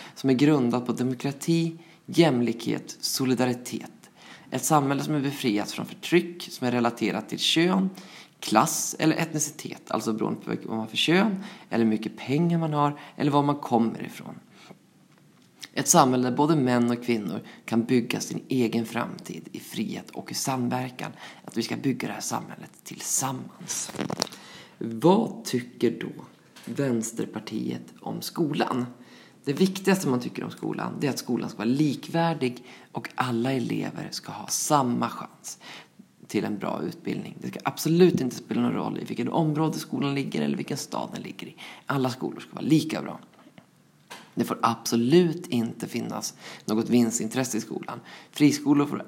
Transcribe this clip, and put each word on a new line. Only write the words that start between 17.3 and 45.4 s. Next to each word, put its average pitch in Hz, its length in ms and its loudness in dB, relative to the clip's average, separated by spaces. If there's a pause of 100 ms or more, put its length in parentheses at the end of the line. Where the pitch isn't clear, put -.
kan 113 200 2
bygga 113 360 2
sin - 280 -6
egen 113 380 2
framtid - 680 -8
i - 80 -10
frihet 95 500 -8
och - 200 -12
i - 40 -8
samverkan. 127 800 -4 (320)
Att - 120 -14
vi 117 60 0
ska 117 140 -4
bygga 120 320 -2
det 104 60 -8
här 101 60 -10
samhället - 500 -8 (140)
tillsammans. - 1080 -6 (840)
Vad 156 680 4
tycker - 560 -2
då - 240 -10 (400)
Vänsterpartiet 120 1400 -4
om 113 220 -8
skolan? 127 640 0 (580)
Det 143 80 0
viktigaste 185 560 2
man 123 120 2
tycker - 240 -6
om - 60 -8
skolan, - 500 -6
det 147 60 2
är 139 40 2
att - 80 -4
skolan 117 300 -2
ska - 100 -12
vara 104 100 0
likvärdig 143 960 0 (280)
och - 220 -8
alla 127 380 0
elever 104 580 -4
ska - 220 -10
ha - 140 -12
samma 120 600 2
chans - 500 -14 (680)
till 101 180 0
en 104 140 -4
bra 82 240 -4
utbildning. - 580 -6
Det 127 80 -6
ska - 160 -8
absolut 165 560 6
inte 123 160 -2
spela - 240 -4
någon 120 120 2
roll 92 260 -2
i - 60 -6
vilket - 240 -4
område 156 500 2
skolan 139 360 -2
ligger 135 280 -2
eller 73 140 0
vilken - 200 -6
stad - 360 -6
den - 100 -10
ligger - 240 -12
i. - 100 -16 (300)
Alla 131 240 0
skolor - 300 -6
ska - 120 -16
vara - 120 -4
lika 139 380 4
bra. - 160 -10 (1160)
Det 113 100 0
får - 180 -4
absolut 127 840 4